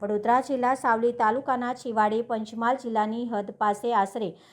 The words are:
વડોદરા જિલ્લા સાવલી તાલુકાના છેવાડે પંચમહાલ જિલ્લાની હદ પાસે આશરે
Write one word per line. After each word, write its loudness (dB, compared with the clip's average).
વડોદરા 2
જિલ્લા 0
સાવલી 2
તાલુકાના 0
છેવાડે 0
પંચમહાલ -2
જિલ્લાની -2
હદ -4
પાસે 0
આશરે 0